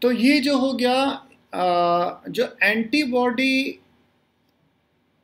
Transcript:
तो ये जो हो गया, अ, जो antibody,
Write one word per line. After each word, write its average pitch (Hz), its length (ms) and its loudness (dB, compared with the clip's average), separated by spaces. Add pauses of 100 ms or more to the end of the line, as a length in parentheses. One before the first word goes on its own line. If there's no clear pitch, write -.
तो 247 100 2
ये 254 280 2
जो 277 180 0
हो 269 160 0
गया, 254 540 -2 (260)
अ, 175 760 0
जो 202 340 -4
antibody, 247 1160 0 (1400)